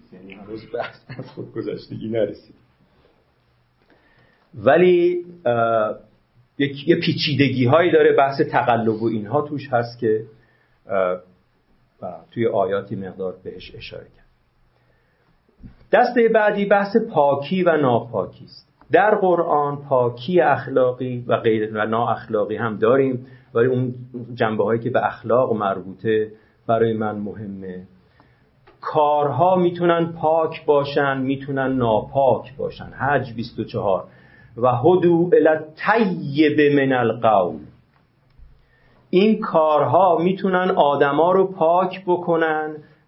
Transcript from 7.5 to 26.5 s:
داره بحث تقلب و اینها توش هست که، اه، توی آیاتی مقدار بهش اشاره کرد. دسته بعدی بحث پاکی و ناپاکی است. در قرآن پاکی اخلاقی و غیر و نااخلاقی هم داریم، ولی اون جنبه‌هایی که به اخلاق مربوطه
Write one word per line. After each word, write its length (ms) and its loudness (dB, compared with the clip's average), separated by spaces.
داره 240 4
بحث 240 2
تقلب 640 0
و 40 -2
اینها 360 -2
توش 300 -10
هست 260 -4
که، 260 -2
اه، 280 -2
توی 160 -2
آیاتی 500 -2
مقدار 380 -10
بهش 300 -16
اشاره 320 -18
کرد. 100 -20
دسته 360 4
بعدی 360 2
بحث 320 0
پاکی 500 0
و 140 4
ناپاکی 680 -2
است. 240 -20
در 220 4
قرآن 640 2
پاکی 640 0
اخلاقی 840 0
و 100 2
غیر 380 0
و 120 -2
نااخلاقی 720 -2
هم 220 -4
داریم، 480 2
ولی 120 2
اون 280 -2
جنبه‌هایی 460 -2
که 100 -6
به 160 0
اخلاق 460 -2
مربوطه 800 -4